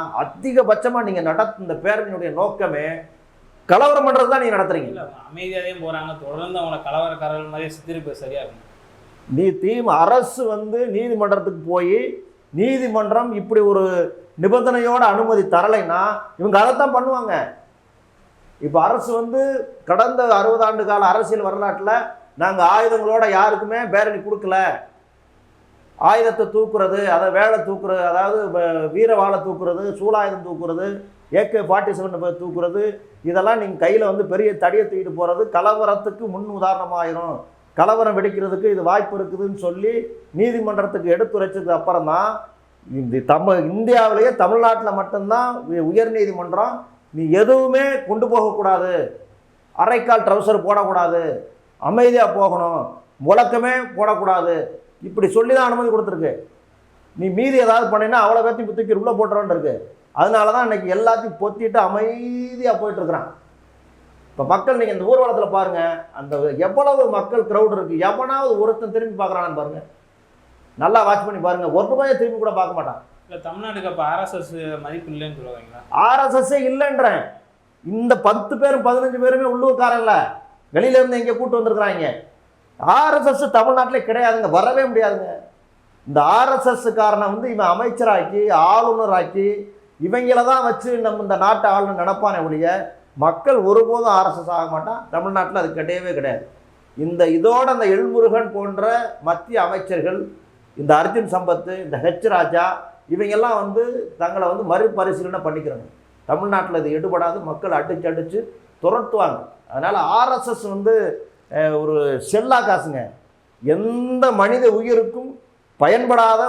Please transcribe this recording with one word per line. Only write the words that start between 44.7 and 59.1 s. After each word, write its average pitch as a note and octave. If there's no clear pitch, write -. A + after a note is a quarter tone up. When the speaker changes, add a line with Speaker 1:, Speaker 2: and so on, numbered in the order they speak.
Speaker 1:
மட்டும்தான் G3+
உ-, E3
உயர் A3
நீதிமன்றம் F#3+
நீ D#3+
எதுவுமே C4
கொண்டு G#3+
போகக்கூடாது, F#3+
அரைக்கால் A3+
ட்ரவுசர் G3+
போடக்கூடாது, F3+
அமைதியா A#3
போகணும், F3
முழக்கமே A#3+
போடக்கூடாது, F#3
இப்படி G3
சொல்லி A3+
தான் B3+
அனுமதி A#3+
கொடுத்துருக்கு. F#3
நீ F3+
மீறி B3+
ஏதாவது A#3
பண்ணினா A3
அவ்வளோ A3+
பேர்த்தையும் A3+
தூக்கி G#3+
உள்ள A#3